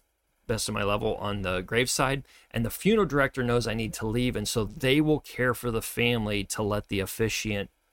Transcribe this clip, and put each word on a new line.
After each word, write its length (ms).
best 220
of 60
my 100
level 320
on 260
the 180
graveside, 640
and 120
the 60
funeral 340
director 380
knows 240
I 80
need 200
to 120
leave, 300
and 100
so 180
they 360
will 180
care 340
for 200
the 100
family 600
to 180
let 240
the 140
officiant 680